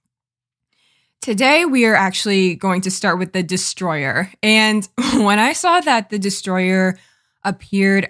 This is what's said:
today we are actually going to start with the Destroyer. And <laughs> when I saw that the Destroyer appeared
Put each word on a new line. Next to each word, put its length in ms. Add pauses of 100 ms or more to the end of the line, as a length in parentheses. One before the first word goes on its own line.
(1200)
today 400
we 220
are 80
actually 600
going 280
to 80
start 280
with 140
the 100
Destroyer. 880 (120)
And 440 (160)
<laughs> 120
when 240
I 160
saw 260
that 300
the 80
Destroyer 800 (460)
appeared 640